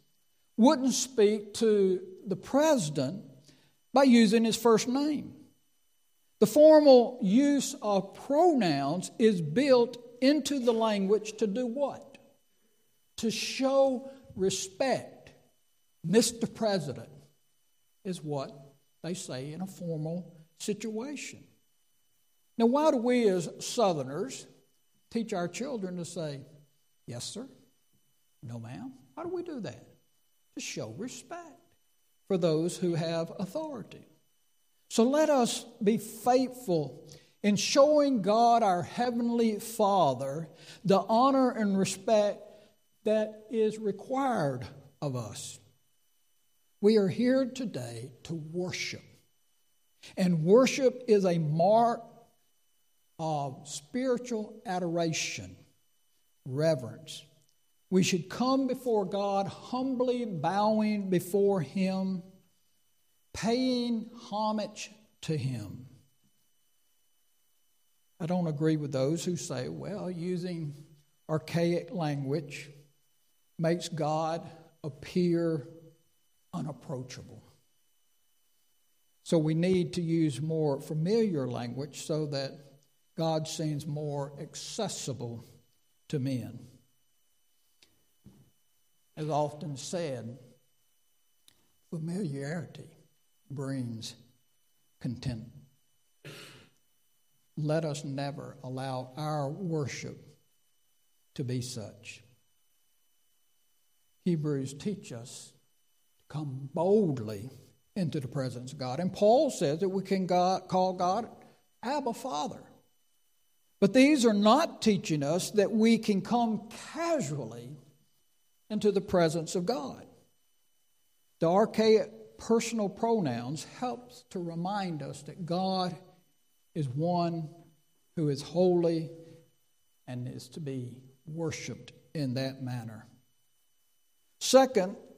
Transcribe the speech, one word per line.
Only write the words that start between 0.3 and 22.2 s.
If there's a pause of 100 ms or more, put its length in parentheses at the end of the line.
wouldn't
speak
to (220)
the
president (680)
by
using
his
first
name. (1040)
The
formal
use
of
pronouns
is
built (240)
into
the
language
to
do
what? (1000)
To
show (240)
respect. (720)
"Mister
President" (920)
is
what (300)
they
say
in
a
formal (240)
situation. (1120)